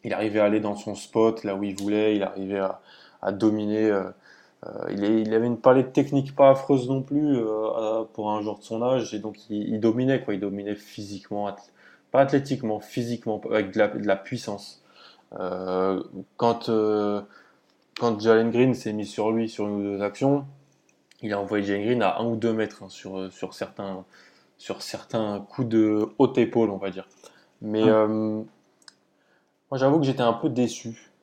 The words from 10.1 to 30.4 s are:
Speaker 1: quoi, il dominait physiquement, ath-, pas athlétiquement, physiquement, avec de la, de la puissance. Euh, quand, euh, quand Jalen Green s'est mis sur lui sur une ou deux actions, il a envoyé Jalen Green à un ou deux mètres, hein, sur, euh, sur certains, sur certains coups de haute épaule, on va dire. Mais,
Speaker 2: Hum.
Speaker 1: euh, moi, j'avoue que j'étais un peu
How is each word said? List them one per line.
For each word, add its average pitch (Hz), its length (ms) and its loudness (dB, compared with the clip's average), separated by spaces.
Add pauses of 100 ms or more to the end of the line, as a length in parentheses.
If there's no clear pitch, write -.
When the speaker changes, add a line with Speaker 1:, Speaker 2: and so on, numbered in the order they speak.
Speaker 1:
quoi, 104 120 -4
il 95 40 -6
dominait 101 360 -6
physiquement, 101 720 -10
ath-, - 260 -12 (380)
pas 131 100 4
athlétiquement, 135 580 0
physiquement, 117 600 -6 (100)
avec 101 220 0
de 110 60 -2
la, 104 80 6
de 104 200 -4
la 98 80 4
puissance. - 680 -10 (560)
Euh, 92 640 -2 (320)
quand, 117 340 0
euh, 107 520 0 (800)
quand 117 200 0
Jalen 113 320 4
Green 123 220 4
s'est 110 180 -4
mis 104 140 -4
sur 107 260 -2
lui 113 160 0
sur 107 200 -6
une 104 80 -4
ou 101 80 -4
deux 101 200 -4
actions, 139 420 0 (760)
il 107 100 -6
a 101 80 -2
envoyé 104 240 -2
Jalen 101 220 -2
Green 120 180 2
à - 160 0
un 113 60 -2
ou 117 100 -2
deux 113 180 0
mètres, 107 300 -4
hein, 95 60 -18
sur, 95 280 -12
euh, 95 120 -8
sur 92 240 -12
certains, 98 500 -10 (540)
sur - 240 -12
certains 104 680 -6
coups 127 200 -4
de 107 400 4 (100)
haute 127 180 4
épaule, 113 320 2
on 98 80 -4
va 98 120 -6
dire. 90 180 -12 (540)
Mais, 110 220 0
Speaker 2:
Hum. 110 60 6
Speaker 1:
euh, 110 540 2 (1300)
moi, 139 60 -4
j'avoue 139 220 4
que 143 60 2
j'étais 131 160 0
un 117 120 4
peu 147 160 -2